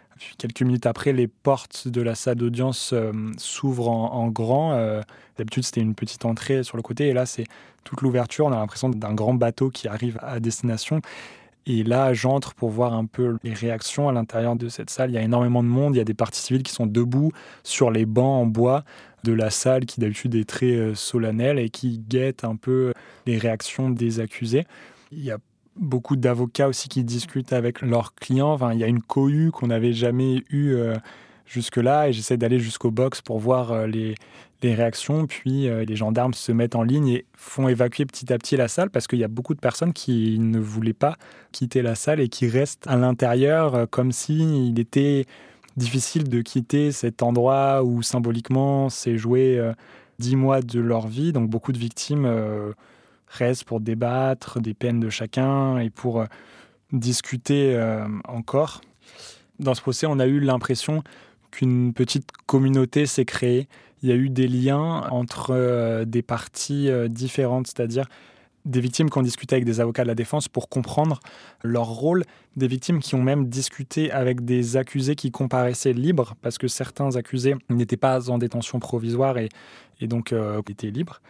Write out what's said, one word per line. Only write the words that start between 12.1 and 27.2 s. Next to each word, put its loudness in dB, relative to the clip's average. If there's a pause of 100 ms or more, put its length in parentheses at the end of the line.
j'entre 0
pour -4
voir 0
un 0
peu -2
les -8
réactions -4
à 2
l'intérieur -2
de -4
cette -12
salle. -2
Il -4
y 0
a 0
énormément 2
de 2
monde. 2
Il 4
y 4
a 2
des -2
parties -4
civiles 0
qui -8
sont -2
debout 2 (300)
sur 2
les 4
bancs 4
en 4
bois 2 (380)
de 2
la 2
salle, 2
qui -10
d'habitude -2
est 2
très, 0
euh, 0
solennelle 0
et -2
qui -4
guettent -2
un -2
peu 0 (340)
les 0
réactions -2
des 0
accusés. -2 (440)
Il -12
y -6
a -6 (380)
beaucoup -2
d'avocats 2
aussi -4
qui 0
discutent -4